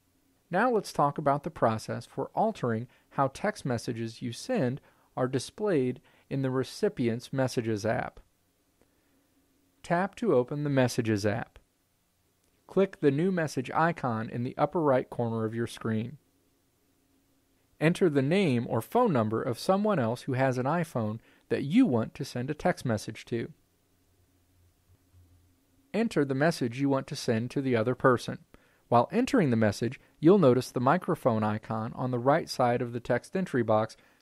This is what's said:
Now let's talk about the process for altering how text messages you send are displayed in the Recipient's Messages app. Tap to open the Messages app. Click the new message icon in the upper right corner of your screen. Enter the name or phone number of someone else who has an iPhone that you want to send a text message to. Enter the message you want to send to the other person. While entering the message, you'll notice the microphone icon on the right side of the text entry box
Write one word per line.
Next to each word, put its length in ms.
Now 200
let's 200
talk 280
about 240
the 80
process 560
for 260
altering 540
how 160
text 360
messages 600
you 100
send 480
are 120
displayed 760
in 100
the 80
Recipient's 840
Messages 540
app. 340
Tap 320
to 180
open 300
the 80
Messages 540
app. 340
Click 340
the 120
new 200
message 440
icon 560
in 120
the 140
upper 240
right 280
corner 360
of 80
your 140
screen. 500
Enter 300
the 120
name 460
or 140
phone 320
number 280
of 180
someone 400
else 240
who 100
has 240
an 80
iPhone 540
that 140
you 220
want 280
to 120
send 240
a 40
text 320
message 400
to. 260
Enter 300
the 120
message 440
you 100
want 180
to 80
send 360
to 100
the 140
other 200
person. 440
While 220
entering 380
the 60
message, 440
you'll 180
notice 320
the 100
microphone 640
icon 520
on 160
the 80
right 300
side 320
of 100
the 80
text 360
entry 280
box 340